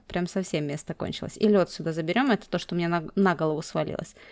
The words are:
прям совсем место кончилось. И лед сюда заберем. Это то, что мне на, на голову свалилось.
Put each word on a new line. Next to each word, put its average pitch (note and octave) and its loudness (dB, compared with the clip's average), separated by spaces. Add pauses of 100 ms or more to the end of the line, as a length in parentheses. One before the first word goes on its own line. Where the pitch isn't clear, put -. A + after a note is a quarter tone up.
прям F3 -2
совсем E3+ -2
место D3 -6
кончилось. - -8
И A3 2
лед G3+ 6
сюда E3 -4
заберем. E3+ 2
Это G3 2
то, F3 -2
что - -6
мне E3+ 0
на, E3+ 0 (100)
на F#3+ 4
голову D#3 0
свалилось. - -4 (160)